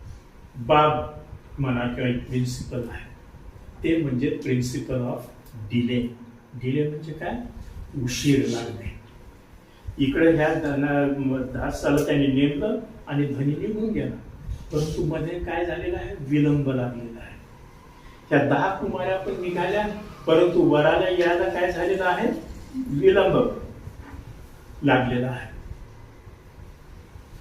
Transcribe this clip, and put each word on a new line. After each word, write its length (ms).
बाब 640
म्हणा 280
किंवा 220
एक 180
प्रिन्सिपल 540
आहे, 240
ते 140
म्हणजे 460
principle 580
of 160
delay. 340
डिले 360
म्हणजे 240
काय? 180
उशीर 440
लागणे. 520
इकडे 340
ह्या 220
धना-, 640
म-, 260
दासाला 600
त्यांनी 220
नेमलं 520
आणि 180
धनी 420
निघून 220
गेला, 260
परंतु 320
मध्ये 340
काय 260
झालेलं 320
आहे? 220
विलंब 500
लागलेला 500
आहे. 180
ह्या 200
दहा 260
कुमाऱ्या 420
पण 240
निघाल्या, 460
परंतु 340
वराला 480
यायला 400
काय 220
झालेलं 340
आहे? 220
विलंब 600
लागलेला 440
आहे. 300